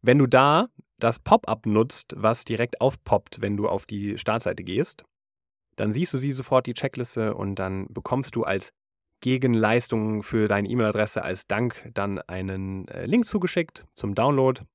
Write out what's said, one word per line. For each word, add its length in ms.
Wenn 160
du 100
da 400
das 200
Pop-up 460
nutzt, 500
was 300
direkt 340
aufpoppt, 600
wenn 160
du 100
auf 180
die 320
Startseite 460
gehst, 400
dann 160
siehst 220
du 40
sie 140
sofort, 340
die 80
Checkliste, 640
und 200
dann 340
bekommst 460
du 100
als 260
Gegenleistung 1040
für 240
deine 220
E-Mail-Adresse, 540
als 240
Dank, 460
dann 260
einen, 680
äh, 180
Link 200
zugeschickt 600
zum 200
Download. 460